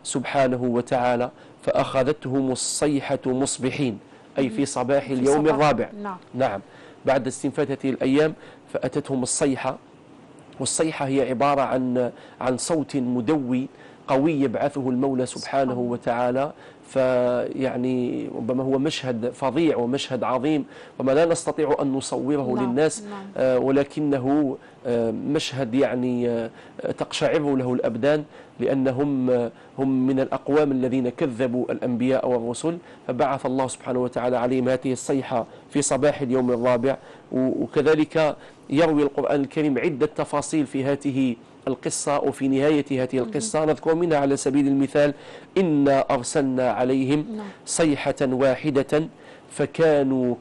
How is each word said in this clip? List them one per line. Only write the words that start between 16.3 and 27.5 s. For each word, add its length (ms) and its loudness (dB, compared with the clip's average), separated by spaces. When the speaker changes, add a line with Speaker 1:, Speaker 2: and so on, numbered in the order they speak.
Speaker 1:
فيعني 1500 0
ربما 260 -2
هو 160 2
مشهد 520 -2
فظيع 460 0
ومشهد 480 -2
عظيم، 400 0
وما 140 2
لا 120 6
نستطيع 580 0
أن 100 0
نصوره 600 -2
Speaker 2:
نعم، 100 0
Speaker 1:
للناس، 380 0
Speaker 2:
نعم. 200 -12
Speaker 1:
آه، 220 2
ولكنه، 1000 0
آه، 240 2
مشهد 640 -4
يعني، 560 0
آه، 200 -2
تقشعر 580 0